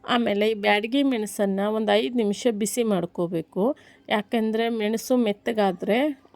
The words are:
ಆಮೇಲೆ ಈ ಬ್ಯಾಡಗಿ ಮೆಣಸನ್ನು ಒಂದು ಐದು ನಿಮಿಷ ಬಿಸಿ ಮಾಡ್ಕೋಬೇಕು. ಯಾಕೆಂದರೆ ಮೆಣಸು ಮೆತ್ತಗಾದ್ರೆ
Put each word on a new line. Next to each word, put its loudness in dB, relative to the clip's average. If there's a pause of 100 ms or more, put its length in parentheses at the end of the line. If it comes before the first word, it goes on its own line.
(100)
ಆಮೇಲೆ 2
ಈ -2
ಬ್ಯಾಡಗಿ 0
ಮೆಣಸನ್ನು 0
ಒಂದು 0
ಐದು 2
ನಿಮಿಷ 0
ಬಿಸಿ -2
ಮಾಡ್ಕೋಬೇಕು. -2 (320)
ಯಾಕೆಂದರೆ -2
ಮೆಣಸು 0
ಮೆತ್ತಗಾದ್ರೆ 0 (360)